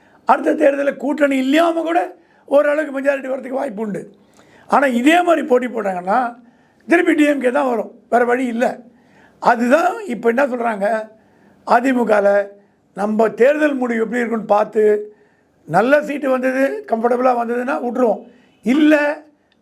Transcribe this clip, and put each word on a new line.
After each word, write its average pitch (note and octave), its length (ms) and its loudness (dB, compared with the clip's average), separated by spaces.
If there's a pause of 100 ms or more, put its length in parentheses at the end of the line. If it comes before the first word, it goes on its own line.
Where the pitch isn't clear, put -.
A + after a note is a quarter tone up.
(240)
அடுத்த D4 300 2
தேர்தலில் C#4 420 0
கூட்டணி C#4+ 400 0
இல்லாம D#4+ 460 0
கூட E4+ 340 -2 (280)
ஓரளவுக்கு D4 560 0
மெஜாரிட்டி C4+ 300 -2
வரதுக்கு C4 180 -8
வாய்ப்பு B3+ 340 -6
உண்டு. G#3 280 -8 (580)
ஆனா C#4 180 2
இதே C4+ 360 2
மாதிரி D#4+ 240 2
போட்டி B3 200 2
போட்டாங்கன்னா, G#3 800 -4 (440)
திருப்பி E4+ 260 2
டி D4+ 100 4
எம் C#4+ 160 2
கே B3 100 0
தான் C#4 180 0
வரும், A#3 220 -4 (180)
வேற A#3+ 160 2
வழி B3 220 0
இல்ல. A#3 320 -2 (600)
அதுதான் D4+ 680 2
இப்ப A#3+ 240 -4
என்ன B3+ 180 2
சொல்றாங்க, A3 600 -4 (580)
அதிமுகல G#3 800 2 (480)
நம்ம G#3+ 340 0
தேர்தல் C#4+ 460 2
முடிவு A#3+ 260 -4
எப்படி A3 180 -4
இருக்குன்னு A#3 280 -4
பார்த்து, G#3 680 0 (500)
நல்ல A#3+ 380 2
சீட்டு C#4+ 280 -4
வந்தது, C4 580 -2
கம்ஃபர்டபுளா A#3+ 460 0
வந்ததுன்னா A#3+ 460 -4
விட்டுருவோம், A#3+ 460 -2 (360)
இல்ல D4 600 2 (400)